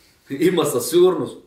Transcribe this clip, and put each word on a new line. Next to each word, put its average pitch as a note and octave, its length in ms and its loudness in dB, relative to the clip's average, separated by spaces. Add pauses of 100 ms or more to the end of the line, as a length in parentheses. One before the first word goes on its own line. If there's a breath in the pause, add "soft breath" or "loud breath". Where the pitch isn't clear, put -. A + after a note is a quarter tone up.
(300 soft breath)
има D#3+ 340 0
със - 260 -4
сигурност F3 560 2